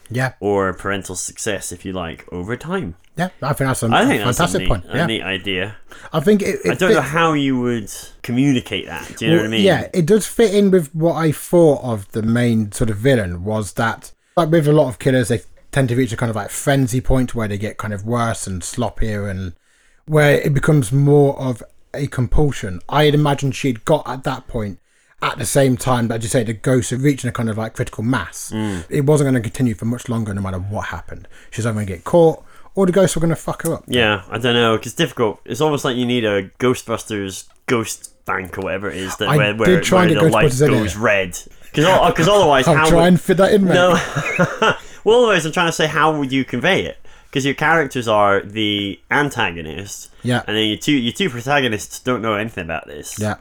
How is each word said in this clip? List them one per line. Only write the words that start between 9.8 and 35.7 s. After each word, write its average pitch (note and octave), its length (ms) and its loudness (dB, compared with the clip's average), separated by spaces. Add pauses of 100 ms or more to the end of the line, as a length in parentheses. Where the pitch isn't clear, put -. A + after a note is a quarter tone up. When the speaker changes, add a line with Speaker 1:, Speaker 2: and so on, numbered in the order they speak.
Speaker 1:
it F3+ 100 2
does G3+ 220 2
fit A3 280 2
in G3+ 160 4
with F3+ 240 2
what E3 200 0
I D#3 180 0
thought E3 500 4
of A2 300 -6
the A2+ 100 -4
main A2+ 500 2
sort - 180 0
of G2+ 80 -2
villain G#2 440 0
was G#2+ 300 -4
that, - 400 -4 (240)
like, D#3+ 140 2
with D#3 180 4
a D3 60 6
lot D3 140 4
of B2 100 -8
killers, B2+ 300 2
they A2+ 120 0 (320)
tend C3+ 160 2
to A#2 80 0
reach B2 160 0
a A2+ 40 -8
kind A#2+ 120 -2
of, A2 80 -4
like, G2+ 140 -8
frenzy C3 500 0
point B2+ 340 2
where A2 140 -2
they G2+ 80 -4
get G2+ 220 -8
kind G#2+ 160 -6
of G2 100 -8
worse A#2 420 -2
and F#2 140 -6
sloppier G#2 680 -4
and F#2 240 -8 (500)
where D3+ 300 4
it D3+ 180 0
becomes C#3 400 2
more C#3+ 480 4
of B2+ 220 -4 (320)
a C#3 140 -6
compulsion. A#2+ 800 0
I D3 200 2
had C#3+ 80 4
imagined C#3+ 400 0
she'd C3 320 -4
got D3+ 200 0
at C3 180 -10
that C3 220 -6
point G#2 320 -6 (440)
at - 160 -4
the A#2+ 80 -4
same C3+ 320 2
time A#2+ 300 0
that, A#2 100 -2
as A2+ 60 -8
you - 40 -4
say, B2 160 0
the A2+ 80 -4
ghosts B2+ 400 0
are B2 60 -4
reaching C3 320 0
a - 20 -8
kind A2+ 160 -4
of, G#2 80 -4
like, A2 200 -8
critical A2+ 280 -6
mass. A#2 500 -4
Speaker 2:
Mm. G#2 360 -4
Speaker 1:
It C#3+ 160 0
wasn't C#3+ 220 4
gonna B2+ 120 2
continue A#2 340 -2
for A2+ 120 -8
much A#2+ 240 -6
longer A2 240 -4
no G2 80 -4
matter F#2+ 160 -6
what G2 300 -8
happened. - 380 -12 (240)
She's A2 140 -8
either A#2 80 -2
gonna G#2+ 140 -4
get F#2 180 -10
caught E3 380 2 (320)
or G3 100 0
the F3+ 80 2
ghosts F#3+ 240 2
were E3 60 -2
gonna E3 120 2
fuck - 280 -10
her E3 100 -2
up. - 140 -8
Speaker 2:
Yeah, A2 340 0 (100)
I G#2 60 -6
don't A#2+ 160 0
know, A#2 240 4
'cause A2 120 -6
it's - 60 -14
difficult. A#2+ 520 -2
It's A#2 160 -4
almost D3+ 240 0